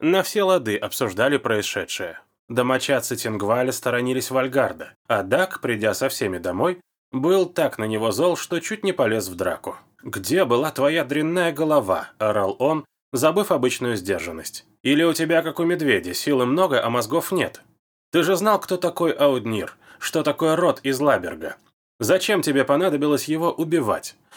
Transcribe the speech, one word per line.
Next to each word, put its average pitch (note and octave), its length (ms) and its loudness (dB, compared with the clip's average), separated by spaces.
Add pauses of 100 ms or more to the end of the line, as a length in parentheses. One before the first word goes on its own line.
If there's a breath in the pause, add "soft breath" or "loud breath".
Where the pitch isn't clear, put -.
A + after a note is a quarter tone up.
на F3+ 220 2
все G3+ 220 -2
лады C#3 340 2
обсуждали A#2 580 0
происшедшее. G2 840 -4 (300)
Домочадцы B2 680 0
Тингваля A2+ 580 -2
сторонились B2 580 -2
Вальгарда, C3 640 -2 (120)
а G#2 160 2
Дак, C#3 380 0
придя A2 320 0
со C3 160 -2
всеми F#2+ 300 -4
домой, G#2+ 420 -2 (320)
был F3 320 2
так F3 320 -2
на A2 80 -4
него A2 260 -2
зол, D#3 280 2
что - 220 -4
чуть G#3+ 220 -8
не F#3+ 100 0
полез A2 360 0
в F#2 60 -12
драку. F2 420 -4 (260)
"Где B2+ 440 0
была B2+ 240 2
твоя D3 340 0
дрянная D#3 480 0
голова?" C#3+ 560 2 (100)
орал G#2 400 0
он, D3+ 280 0 (260)
забыв D#3 400 2
обычную B2 440 0
сдержанность. E2+ 680 -6 (180)
"Или C#3+ 200 2
у E3 100 4
тебя, D#3+ 300 2
как D#3+ 180 -4
у E3+ 40 0
медведя, D#3 500 0
силы C3 320 0
много, D3 360 2
а A#2 60 0
мозгов A#2+ 440 -2
нет? D3+ 280 -2 (520)
Ты E3 100 4
же F3+ 120 2
знал, G3+ 240 2
кто F#3+ 200 -4
такой E3+ 340 -2
Ауднир, A#2+ 640 0 (220 loud breath)
что - 240 -2
такое D#3+ 340 0
род E3 260 2
из C3+ 180 -2
Лаберга. F2 560 0 (420)
Зачем F3 440 2
тебе C#3 220 2
понадобилось D3 600 2
его D#3+ 280 -2
убивать? D3+ 640 -2 (200 loud breath)